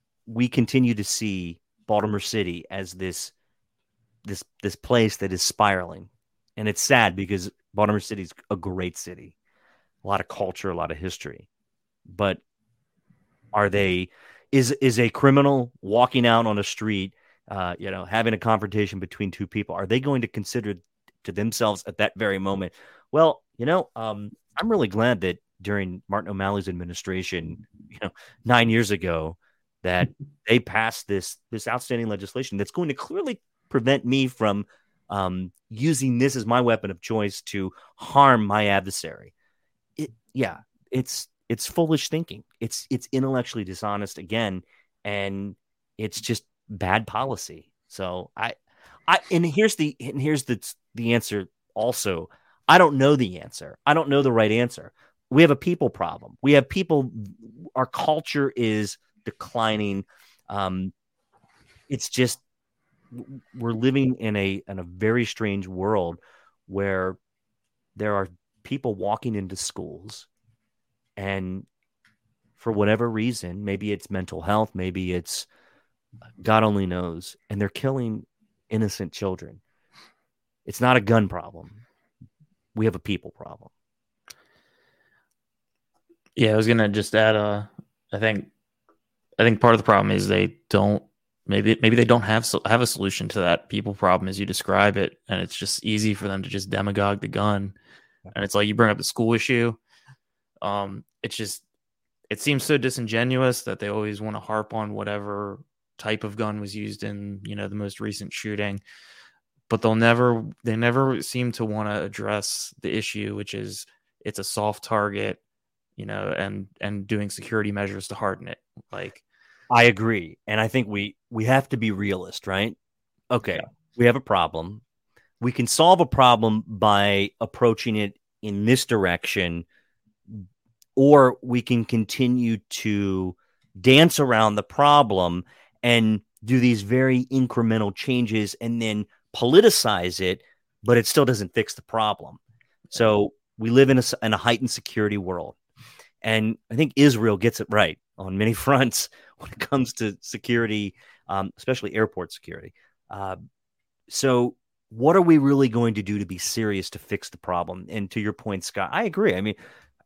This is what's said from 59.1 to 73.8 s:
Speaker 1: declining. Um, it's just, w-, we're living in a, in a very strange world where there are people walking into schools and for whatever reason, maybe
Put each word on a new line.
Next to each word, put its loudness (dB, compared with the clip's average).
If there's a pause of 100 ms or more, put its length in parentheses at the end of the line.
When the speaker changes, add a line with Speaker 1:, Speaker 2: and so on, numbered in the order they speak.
Speaker 1:
declining. -4 (440)
Um, -4 (960)
it's -8
just, 0 (760)
w-, -18 (160)
we're -2
living 2
in -4
a, -2
in -10
a -10
very 0
strange -4
world -2 (480)
where -4 (800)
there -2
are -2 (360)
people -6
walking -4
into -8
schools -14 (920)
and -6 (920)
for -4
whatever 2
reason, -4
maybe -4